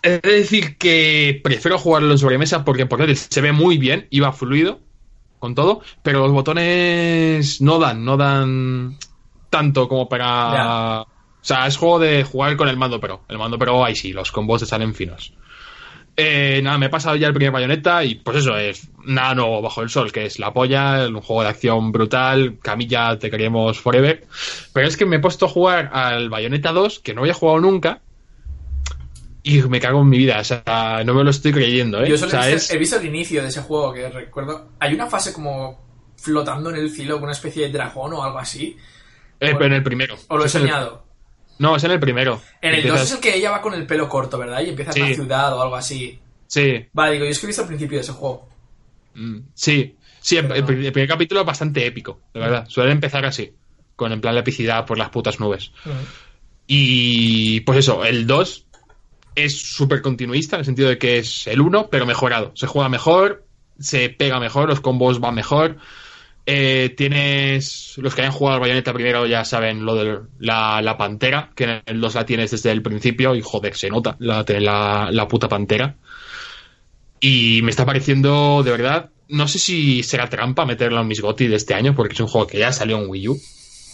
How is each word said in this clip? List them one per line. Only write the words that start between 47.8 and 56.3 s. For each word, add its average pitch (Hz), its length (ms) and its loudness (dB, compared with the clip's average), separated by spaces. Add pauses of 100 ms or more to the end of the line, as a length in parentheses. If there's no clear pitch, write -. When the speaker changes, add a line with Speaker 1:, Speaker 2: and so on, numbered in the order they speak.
Speaker 2:
de - 40 -6
ese 139 100 -10
juego. 127 360 -10 (640)
Speaker 1:
Mm, 110 240 -10 (160)
sí. 147 420 0 (240)
Sí, - 160 0
el, 160 80 2
Speaker 2:
Pero 135 120 -4
Speaker 1:
el 139 60 0
Speaker 2:
no. 139 40 -2
Speaker 1:
pri-, 135 200 -2
el 135 60 -4
primer 135 160 2
capítulo 165 320 0
es 180 60 0
bastante 147 400 -4
épico, 117 340 -10 (140)
de 113 60 -8
verdad. 117 280 -2
Suele 131 240 2
empezar 143 320 -2
así, 123 300 -6 (420)
con 113 160 -4
en 110 80 -4
plan 117 140 0
la 120 60 2
epicidad 113 440 -2
por 113 140 -4
las 110 100 -2
putas 113 320 -4
nubes. 101 300 -4 (160)
Speaker 2:
Ujú. 147 80 -8 (720)